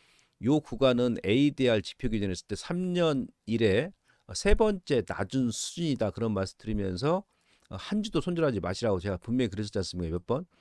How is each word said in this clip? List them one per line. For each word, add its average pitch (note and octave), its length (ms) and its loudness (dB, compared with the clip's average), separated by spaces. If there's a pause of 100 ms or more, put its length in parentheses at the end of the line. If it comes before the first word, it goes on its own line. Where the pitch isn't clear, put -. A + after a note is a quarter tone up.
(420)
요 C#3+ 180 2
구간은 B2 640 2
에이디알 B2 560 2
지표 - 280 -6
기준으로 G2+ 240 0
했을 - 160 -8
때 G2+ 80 -6
삼 F3+ 360 -4
년 D#3+ 360 2 (180)
이래 A2+ 460 2 (420)
세 - 200 4
번째 F#3+ 520 2
낮은 A#2 440 -2
수준이다, B2+ 600 -2
그런 A2 220 -2
말씀 F#2+ 260 -4
드리면서, G#2+ 680 -2 (460)
어, G2 60 -8
한 G3+ 260 -4
주도 G3+ 180 -2
손절하지 D#3+ 400 0
마시라고 F#2+ 380 0
제가 F#2+ 200 -2
분명히 A#2+ 300 0
그랬었지 G#2 300 -4
않습니까, F2+ 320 -4
몇 F2 160 -4
번? C#3+ 180 -2 (160)